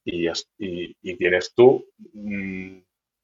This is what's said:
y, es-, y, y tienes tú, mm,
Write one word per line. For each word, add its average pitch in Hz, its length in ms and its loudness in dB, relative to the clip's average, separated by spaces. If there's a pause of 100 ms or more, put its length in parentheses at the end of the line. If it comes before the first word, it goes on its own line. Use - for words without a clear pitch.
y, 85 260 -4
es-, - 280 -8
y, 87 460 -10
y 90 140 -10
tienes 90 380 0
tú, - 320 6 (280)
mm, 95 640 -10 (460)